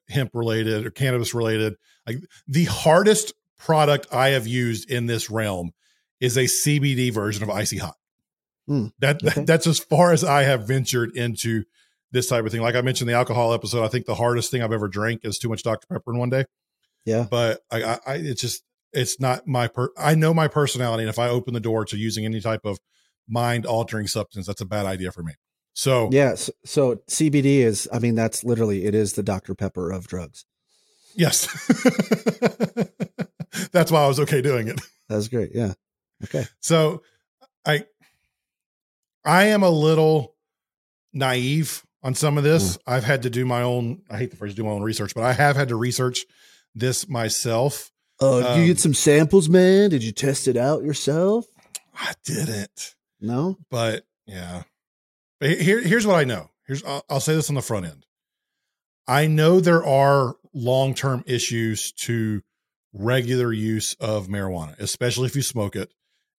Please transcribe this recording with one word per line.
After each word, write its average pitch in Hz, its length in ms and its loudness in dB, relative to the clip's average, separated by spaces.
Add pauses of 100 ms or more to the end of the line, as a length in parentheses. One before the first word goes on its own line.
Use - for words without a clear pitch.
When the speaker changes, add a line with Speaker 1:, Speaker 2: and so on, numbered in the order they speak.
Speaker 1:
hemp 123 240 -2
related 113 520 -2
or 107 60 -10
cannabis 123 420 -2
related. 110 420 -2 (320)
Like, 117 100 -8 (300)
the 160 180 0
hardest 196 680 4 (240)
product 147 540 2
I 131 180 4
have 127 180 0
used 120 420 -2
in 120 160 -2
this 113 240 -4
realm 98 420 -4 (480)
is 123 180 0
a 127 100 2
C 147 320 0
B 139 160 0
D 123 160 0
version 104 320 -4
of 107 60 -6
Icy 101 280 -4
Hot. 85 180 -8 (720)
Speaker 2:
Hmm. 135 200 -2 (120)
Speaker 1:
That, 143 240 0
Speaker 2:
Okay. 147 200 0
Speaker 1:
that's 165 240 2
as 156 120 2
far 175 340 4
as 160 100 4
I 143 200 4
have 123 240 0
ventured 120 480 -2
into 113 480 -2 (480)
this 123 160 0
type 117 180 0
of 107 60 -4
thing. 117 100 -4
Like 117 140 0
I 123 60 0
mentioned, 127 280 -2
the 120 40 0
alcohol 120 400 2
episode, 113 300 -2
I 110 60 0
think 120 160 -4
the 107 100 -4
hardest 120 340 0
thing 123 140 -2
I've 110 100 -2
ever 107 140 -2
drank 107 380 -4
is 101 120 -6
too 120 120 -6
much 110 140 -6
Doctor 110 240 -4
Pepper 127 260 -8
in 120 60 -2
one 123 100 -2
day. 131 160 0 (600)
Speaker 2:
Yeah. 113 240 0
Speaker 1:
But 117 400 0
I, 117 140 -4
I, 113 240 -4
I, 135 80 -6
it's 147 260 -6
just, - 220 -8 (300)
it's 127 260 -2
not 127 280 0
my 123 200 0
per-, - 300 -4
I 151 180 2
know 160 180 4
my 160 140 2
personality. 123 560 -2
And 110 60 -2
if 110 100 -4
I 120 100 2
open 120 240 -2
the 120 60 -2
door 110 260 -2
to 104 120 -8
using 110 280 -4
any 110 160 -4
type 110 240 -4
of 101 140 -6 (480)
mind 120 380 -2
altering 113 420 -4
substance, 98 400 -6
that's 104 140 -8
a 95 40 -10
bad 101 200 -4
idea 92 260 -6
for - 120 -14
me. 78 100 -10 (400)
So 123 380 2
Speaker 2:
yeah. 131 240 4
So, - 160 -8 (140)
so 127 420 0
C 156 220 0
B 143 120 2
D 139 200 6
is, 110 320 2
I 117 60 0
mean, 117 160 2
that's 113 280 0
literally, 110 420 0
it 104 100 0
is 107 180 2
the 104 100 -4
Doctor 95 320 -4
Pepper 90 360 -6
of 92 160 -10
drugs. 87 380 -12 (680)
Speaker 1:
Yes. 170 320 0
<laughs> - 1300 -2 (720)
<laughs> - 200 -10
That's 165 200 2
why 156 120 4
I 139 40 4
was 135 140 2
okay 139 200 0
doing 123 260 0
it. 135 120 -6 (300)
Speaker 2:
That's 107 180 -2
great. 113 260 -4
Yeah. 107 200 -2 (500)
Okay. 123 220 -6 (160)
Speaker 1:
So 160 420 0 (600)
I, 151 200 -2 (1400)
I 180 200 6
am 208 180 4
a 180 60 6
little 156 640 2 (800)
naive 131 720 -2 (200)
on 131 120 -4
some 147 220 0
of 143 60 0
this. 143 340 2
Speaker 2:
Mm. - 100 -18
Speaker 1:
I've 127 160 0
had 127 200 0
to 123 60 -2
do 123 160 -2
my 123 160 0
own, 123 480 -2
I 107 80 -10
hate 123 140 -6
the - 60 -20
phrase 101 180 -10
do 110 80 -6
my 107 80 -4
own 101 120 -4
research, 107 320 -6
but 113 80 -6
I 123 100 2
have 143 220 2
had 135 140 0
to 120 60 -4
research 123 500 -2 (500)
this 120 340 -2
myself. 117 800 -2 (280)
Speaker 2:
Oh, 131 220 4
did 123 140 2
you 165 80 6
Speaker 1:
Um, 165 40 6
Speaker 2:
get 180 120 4
some 151 140 2
samples, 156 560 6
man? 185 400 6
Did 135 140 0
you 110 80 -4
test 135 360 -2
it 120 100 4
out 139 260 0
yourself? 175 640 0 (500)
Speaker 1:
I - 180 -8 (100)
didn't. - 720 -6 (240)
Speaker 2:
No? 135 380 -4 (120)
Speaker 1:
But 113 360 -4 (200)
yeah. 90 380 -12 (760)
But 139 120 0
he-, 180 120 0
here, 214 180 4
here's 208 260 2
what 190 80 4
I 151 80 4
know. 110 260 -4 (160)
Here's, 139 180 -8
I'll, 143 260 -8
I'll 139 100 0
say 156 160 0
this 156 140 0
on 143 60 -2
the 127 60 -2
front 101 240 -4
end. 76 200 -16 (1000)
I 143 200 4
know 156 320 6
there 165 260 4
are 139 500 4 (180)
long-term 131 720 0
issues 113 640 -4
to 110 480 -4 (520)
regular 120 600 0
use 107 460 -2
of 107 280 -4
marijuana, 92 520 -6
especially 120 480 -2
if - 80 -6
you 139 60 -2
smoke 104 340 -4
it. 92 180 -8 (460)